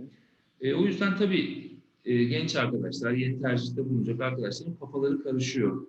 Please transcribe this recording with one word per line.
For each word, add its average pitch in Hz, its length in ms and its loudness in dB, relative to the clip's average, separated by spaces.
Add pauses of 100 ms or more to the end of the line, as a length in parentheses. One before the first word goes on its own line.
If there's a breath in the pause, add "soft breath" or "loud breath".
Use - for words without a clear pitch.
(600 soft breath)
E, 135 120 2
o 180 120 4
yüzden 196 300 2
tabii, 190 560 0 (340)
e, 120 180 4
genç 156 320 0
arkadaşlar, 120 560 0
yeni 127 300 0
tercihte 123 480 0
bulunacak 117 320 0
arkadaşların 127 540 -4
kafaları 139 480 -2
karışıyor. 127 640 0